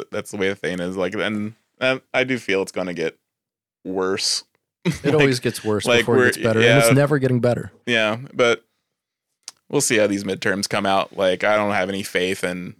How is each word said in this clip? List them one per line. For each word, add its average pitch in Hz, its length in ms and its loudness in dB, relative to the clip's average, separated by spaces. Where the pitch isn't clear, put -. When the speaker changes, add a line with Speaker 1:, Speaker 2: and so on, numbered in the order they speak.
Speaker 1:
that's 101 200 -8
the 104 80 -10
way 95 100 0
the 98 60 -2
thing 90 260 -4
is. 92 160 -4
Like, 92 180 -2
and, 104 380 -4
and 131 180 0
I 127 100 2
do 127 140 -2
feel 95 240 0
it's 92 100 -6
gonna 90 220 -6
get 82 240 -4
worse. 92 640 -4
<laughs> - 360 -20
Speaker 2:
It - 200 -4
Speaker 1:
Like, 143 100 2
Speaker 2:
always 139 260 2
gets - 220 -4
worse 107 220 -2
Speaker 1:
like, 120 180 4
Speaker 2:
before 120 120 2
it 131 40 4
Speaker 1:
we're, 123 80 4
Speaker 2:
gets 123 120 0
better, 110 220 2
and 117 180 4
it's 117 100 4
Speaker 1:
yeah. 131 60 6
Speaker 2:
never 143 240 2
getting 127 220 0
better. 117 320 -2
Speaker 1:
Yeah, 113 320 0
but 117 320 2
we'll 143 120 0
see 123 180 2
how 104 80 4
these 101 180 -2
midterms 95 440 -2
come 101 180 -2
out. 98 300 0
Like, 92 280 0
I 107 120 4
don't 104 160 0
have 95 160 -2
any 98 140 -6
faith 92 420 -2
in 90 360 -8